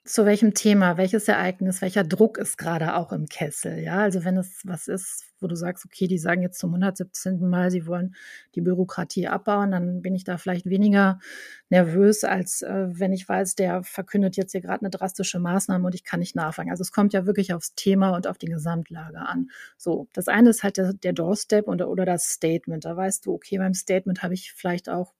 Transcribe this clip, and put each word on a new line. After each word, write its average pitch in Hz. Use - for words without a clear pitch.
zu -
welchem 208
Thema, 185
welches 190
Ereignis, 185
welcher 190
Druck 190
ist -
gerade 165
auch 170
im 160
Kessel, 165
ja? 160
Also 190
wenn 185
es 185
was 180
ist, -
wo 185
du 170
sagst, 175
okay, -
die 180
sagen 165
jetzt 180
zum 170
hundertsiebzehnten 185
Mal, 180
sie 170
wollen 180
die 175
Bürokratie 180
abbauen, 202
dann 180
bin 185
ich 185
da 180
vielleicht 180
weniger 196
nervös, 185
als, -
äh, 196
wenn 185
ich 185
weiß, 190
der 180
verkündet 190
jetzt 190
hier 190
gerade 180
eine 196
drastische 185
Maßnahme 180
und 180
ich -
kann 170
nicht -
nachfragen. 165
Also 180
es 180
kommt 202
ja 185
wirklich 196
aufs 170
Thema 190
und 190
auf 180
die -
Gesamtlage 165
an. -
So, -
das 185
eine 226
ist 226
halt 202
der, 185
der 185
Doorstep 180
und, 180
oder 185
das 175
Statement. 165
Da 165
weißt 190
du, 185
okay, 190
beim 190
Statement 185
habe 180
ich -
vielleicht 175
auch 180